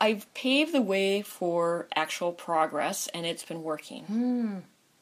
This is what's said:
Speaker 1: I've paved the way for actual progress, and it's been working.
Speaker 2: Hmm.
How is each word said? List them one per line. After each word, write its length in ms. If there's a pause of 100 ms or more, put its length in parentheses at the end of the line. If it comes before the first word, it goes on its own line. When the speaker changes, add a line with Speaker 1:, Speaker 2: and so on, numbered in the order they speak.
Speaker 1:
I've 340
paved 380
the 100
way 380
for 720
actual 380
progress, 760
and 180
it's 180
been 180
working. 420
Speaker 2:
Hmm. 540 (440)